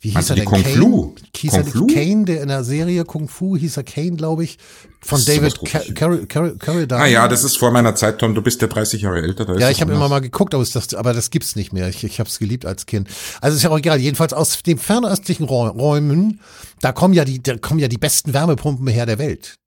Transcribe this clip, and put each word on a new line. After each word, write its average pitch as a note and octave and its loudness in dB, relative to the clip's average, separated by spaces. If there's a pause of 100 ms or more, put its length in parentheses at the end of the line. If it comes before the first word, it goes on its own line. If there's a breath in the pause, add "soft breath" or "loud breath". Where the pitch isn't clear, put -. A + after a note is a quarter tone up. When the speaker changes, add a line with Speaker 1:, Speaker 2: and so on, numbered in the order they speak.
Speaker 1:
wie A2+ -6
hieß G2+ -4
Speaker 2:
Meinst D3+ 0
Speaker 1:
er F3 2
Speaker 2:
du G3+ 4
die - 0
Speaker 1:
denn? G3 2
Speaker 2:
Kung G3 6
Speaker 1:
Kane? C#3 0
Speaker 2:
Flu? F#3 4 (220)
Speaker 1:
Hieß D3+ -4
Speaker 2:
Kung F#3 2
Speaker 1:
er - 2
nicht C#3+ -6
Speaker 2:
Flu? C3+ 2
Speaker 1:
Kane, G#3+ 4
der D#3+ -2
in C#3+ -6
der C3+ -2
Serie E3 -2
Kung D#3 -8
Fu, F#3+ -4
hieß D3+ -2
er C#3 -6
Kane, E3+ -6
glaub D#3+ -2
ich, - -6 (420 loud breath)
von - -2
Speaker 2:
Das A#2+ 2
ist D3 4
Speaker 1:
David D3+ 2
Speaker 2:
sowas - -8
Speaker 1:
Car-, D#3 -2
Speaker 2:
komisches. - -8
Speaker 1:
Car-, D#3 0
Car-, E3 -4
Carradine. D3+ -2
Speaker 2:
Ah D3 4
ja, A#2+ 6
das A#2+ 2
ist C3+ 0
vor A#2+ 4
meiner A#2 4
Zeit, G#2+ 0
Tom, A2 0
du G#2 0
bist - 0
ja A2 0
dreißig G#2+ -2
Jahre F2+ 0
älter. F#2+ -4
Da F2+ -2
ist G2+ 2
Speaker 1:
Ja, B2 4
Speaker 2:
das C#3 2
Speaker 1:
ich - -2
hab D#3+ 0
Speaker 2:
anders. - 2
Speaker 1:
immer C#3+ 2
mal C#3 2
geguckt, C3 -2
aber C3 2
es, - -2
das, - -6
aber A2+ -2
das A#2 -4
gibt's - -4
nicht G2+ -6
mehr. F2+ -2
Ich, - -8
ich - -8
hab's - -6
geliebt A2+ -6
als F#2+ -8
Kind. G2+ -4 (320 loud breath)
Also D3+ 2
ist - 0
ja E3 4
auch D#3 2
egal. D3+ 2
Jedenfalls D3 0
aus - -2
dem D#3+ 2
fernöstlichen G3 0
Räu-, A#2+ 0
Räumen, D3 2 (420 loud breath)
da C3 0
kommen F#3 4
ja E3 6
die, C3 -4
da B2+ -2
kommen D#3 -2
ja C3+ 2
die A#2 -2
besten D3 0
Wärmepumpen C#3 0
her A#2+ 0
der A2 -2
Welt. C3+ -8 (100)